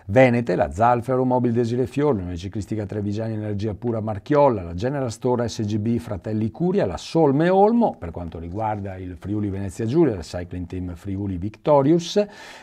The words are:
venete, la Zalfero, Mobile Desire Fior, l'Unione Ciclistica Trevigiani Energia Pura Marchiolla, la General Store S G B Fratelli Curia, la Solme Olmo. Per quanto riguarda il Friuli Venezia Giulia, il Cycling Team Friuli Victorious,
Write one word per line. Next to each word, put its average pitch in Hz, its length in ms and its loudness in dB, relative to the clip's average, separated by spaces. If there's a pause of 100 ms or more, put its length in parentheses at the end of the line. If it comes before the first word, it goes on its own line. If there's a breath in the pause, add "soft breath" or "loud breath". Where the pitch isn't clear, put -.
venete, 120 500 4
la 87 160 0
Zalfero, 123 540 2
Mobile 127 260 2
Desire 120 360 0
Fior, 139 260 0
l'Unione 90 240 -4
Ciclistica 101 480 -6
Trevigiani 104 480 -4
Energia 107 400 -4
Pura 117 260 -4
Marchiolla, 110 640 2
la 85 120 -8
General 127 360 -2
Store 120 380 0
S 113 140 -6
G 107 140 -2
B 117 200 0
Fratelli 110 540 -4
Curia, 180 340 0
la 87 120 -4
Solme 160 520 2
Olmo. 208 480 4
Per 87 140 -10
quanto 85 280 -10
riguarda 98 560 -6
il 92 220 -10
Friuli 104 320 -4
Venezia 98 360 -4
Giulia, 131 300 4
il 87 60 -6
Cycling 90 440 -8
Team 90 300 -8
Friuli 98 420 -6
Victorious, 151 880 2 (380 loud breath)